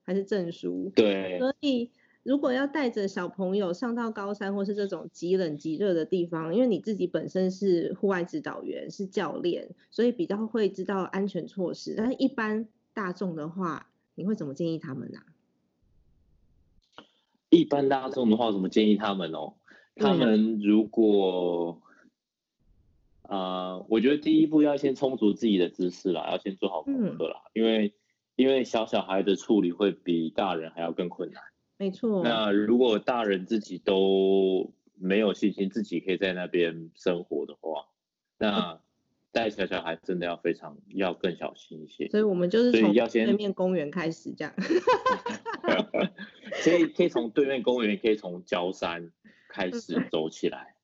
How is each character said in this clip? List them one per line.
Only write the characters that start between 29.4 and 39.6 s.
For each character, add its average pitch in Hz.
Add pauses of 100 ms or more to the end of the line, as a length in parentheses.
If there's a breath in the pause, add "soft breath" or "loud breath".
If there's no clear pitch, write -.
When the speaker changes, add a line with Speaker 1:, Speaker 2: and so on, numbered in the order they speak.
Speaker 2:
理 87
会 98
比 82
大 95
人 80
还 85
要 82
更 87
困 85
难。 - (340)
Speaker 1:
没 196
错。 202
Speaker 2:
那 110
如 107
果 120
大 117
人 92
自 113
己 92
都 95 (260)
没 95
有 101
信 98
心， 98
自 107
己 87
可 95
以 -
在 95
那 90
边 82
生 87
活 73
的 73
话， 78 (520)
那 95
Speaker 1:
嗯。 - (540)
Speaker 2:
带 117
小 101